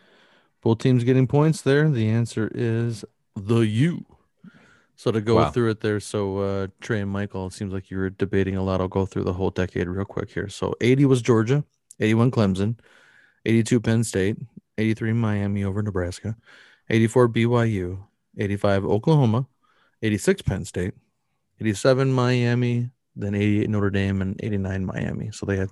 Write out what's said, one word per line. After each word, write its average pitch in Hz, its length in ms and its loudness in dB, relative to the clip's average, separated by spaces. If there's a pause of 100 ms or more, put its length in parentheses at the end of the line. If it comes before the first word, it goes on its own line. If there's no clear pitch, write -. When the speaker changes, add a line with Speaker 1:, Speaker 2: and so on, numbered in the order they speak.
(640)
Speaker 1:
Both 113 160 2
teams 127 260 2
getting 131 220 2
points 147 360 2
there. 143 280 2
The 113 180 0
answer 113 460 -2
is 117 500 -4 (300)
the 107 260 0
U. 117 440 0 (960)
So 120 140 -2
to 110 80 0
go 110 160 2
Speaker 2:
Wow. 76 140 4
Speaker 1:
through 117 200 0
it 107 100 -4
there, 104 200 -2
so, 98 380 -4
uh, 98 280 -2 (140)
Trey 110 220 -4
and 98 80 -6
Michael, 98 380 -6
it 90 40 -12
seems 98 200 -8
like 95 180 -8
you 95 80 -6
were 95 120 0
debating 98 460 -2
a 92 80 -2
lot. 95 160 0
I'll 92 80 0
go 95 160 0
through 98 200 -4
the 95 100 -2
whole 92 160 -2
decade 90 380 -2
real 95 180 -6
quick - 240 -8
here. 95 180 -8
So - 320 -6
eighty 131 240 4
was 131 160 4
Georgia, 117 440 2 (360)
eighty-one 113 300 4
Clemson, 101 480 0 (680)
eighty-two 113 340 4
Penn 113 260 2
State, 98 340 -2 (400)
eighty-three 110 340 -2
Miami 104 500 -2
over 98 200 -4
Nebraska, 95 540 -6 (520)
eighty-four 113 400 4
B 113 160 0
Y 120 220 2
U, 95 400 -4 (320)
eighty-five 101 480 0
Oklahoma, 120 600 2 (540)
eighty-six 113 400 0
Penn 92 240 -4
State, 92 300 -6 (640)
eighty-seven 131 500 2
Miami, 120 800 2 (260)
then 101 200 -4
eighty-eight 104 340 2
Notre 101 220 0
Dame, 98 320 0
and 95 200 -4
eighty-nine 95 440 -4
Miami. 85 440 -6
So - 140 -12
they 98 140 0
had 98 120 -2